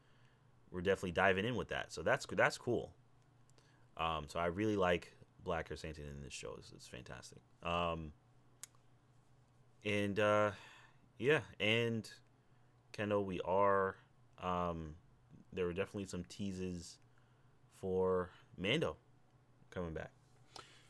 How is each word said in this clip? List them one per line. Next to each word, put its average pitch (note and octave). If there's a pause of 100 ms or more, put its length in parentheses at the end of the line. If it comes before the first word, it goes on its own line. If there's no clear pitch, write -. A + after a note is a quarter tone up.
(680)
we're F2+
definitely F#2
diving F#2+
in B2
with E2
that. B1+
So F2
that's, A#2+
that's A2
cool. - (1040)
Um, D#2+
so -
I E2+
really G#2
like F2+ (340)
Black E2
Chrysanthemum D2
in C#2+
this C2
show -
is, -
is -
fantastic. - (240)
Um, E2+ (1700)
and, G2+
uh, G#2 (680)
yeah, C3+ (200)
and A2+ (840)
Kendall, G#2
we F#2+
are, G2 (460)
um, F2 (580)
there F#2
were F2
definitely G2
some F2+
teases F#2 (840)
for F#2 (280)
Mando G2+ (720)
coming E2+
back. - (800)